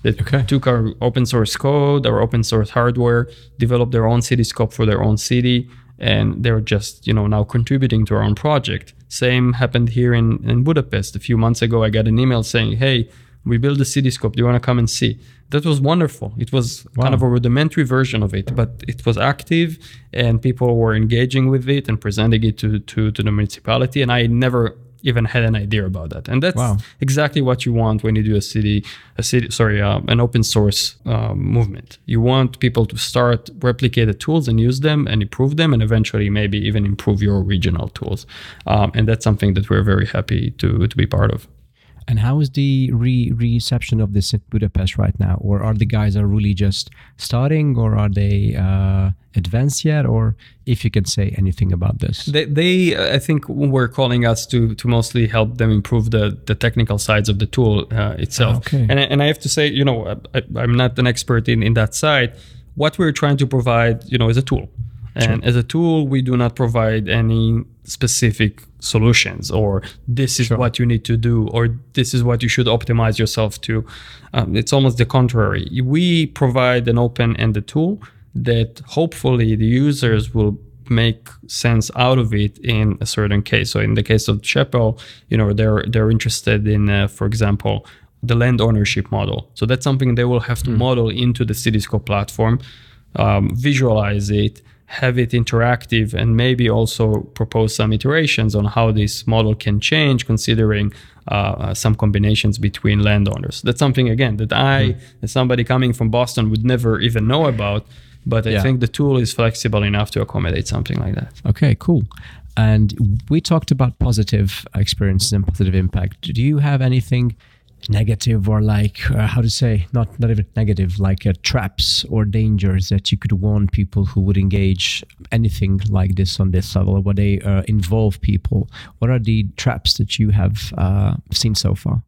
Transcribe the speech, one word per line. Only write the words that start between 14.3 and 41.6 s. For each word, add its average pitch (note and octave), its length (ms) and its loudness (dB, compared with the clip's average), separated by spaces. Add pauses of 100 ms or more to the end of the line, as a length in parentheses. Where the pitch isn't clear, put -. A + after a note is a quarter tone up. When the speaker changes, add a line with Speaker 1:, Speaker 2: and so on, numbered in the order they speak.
Speaker 1:
Do A#2+ 60 -2
you A#2+ 40 2
wanna A#2+ 140 2
come B2 180 0
and A#2 120 2
see?" A2+ 280 -2 (340)
That D3 140 -2
was D3 160 0
wonderful. C#3+ 560 -2
It - 160 -6
was A#2+ 320 -2 (100)
Speaker 2:
Wow. A#2+ 100 0
Speaker 1:
kind C3+ 100 2
of G2 80 2
a B2+ 40 2
rudimentary B2 560 2
version B2+ 380 0
of G2 140 -2
it, F#2+ 200 -4
but - 320 -2
it A#2 160 -10
was A2+ 140 2
active D#3+ 640 -2 (340)
and A#2 260 2
people B2 380 0
were A2+ 180 2
engaging B2 540 0
with C3 180 0
it C#3 220 -2
and A2 100 -2
presenting A2 440 0
it A2 160 -2
to, G#2+ 180 -2
to, A2 320 -2
to G#2+ 140 -4
the G#2+ 80 0
municipality. B2 720 -2
And B2 80 0
I A#2+ 160 2
never A#2+ 500 0 (240)
even A#2 240 0
had A#2+ 180 0
an A2 120 2
idea G#2 320 -2
about F2 240 -6
that. - 160 -12
And C3 160 0
that's F3+ 120 0
Speaker 2:
Wow. A#2 220 0 (240)
Speaker 1:
exactly C#3 400 0
what B2 240 0
you A#2+ 80 0
want A2 300 0
when A2 120 0
you G#2+ 60 2
do G#2+ 140 2
a G2+ 60 2
city, G#2 440 -2 (320)
a A2 60 -4
city, B2 260 -2
sorry, G#2 320 0
uh, G2+ 260 0
an A#2 120 2
open A#2+ 240 2
source, - 540 0 (100)
uh, A2 260 -2
movement. F#2+ 720 -2
You A2+ 160 0
want B2+ 380 2
people A#2 260 2
to A2+ 120 -10
start A#2+ 520 -2 (100)
replicate A#2+ 460 0
the G#2+ 80 0
tools D#3 340 -2
and A2+ 120 2
use B2+ 220 2
them D3+ 260 0
and G#2+ 160 0
improve C3+ 340 -2
them D#3+ 160 2
and A2+ 80 2
eventually G#2+ 480 0
maybe G#2 300 0
even G#2 260 0
improve G2+ 380 0
your G2+ 180 2
original F2 460 0
tools. - 400 -8 (400)
Um, G#2 260 2
and A2 140 0
that's A2+ 160 -2
something G#2 320 2
that G2+ 120 -2
we're G2 160 2
very G2 220 2
happy - 540 -4
to, F#2+ 280 0
to - 80 -4
be F#2+ 120 2
part G#2 260 0
of. - 140 -10 (600)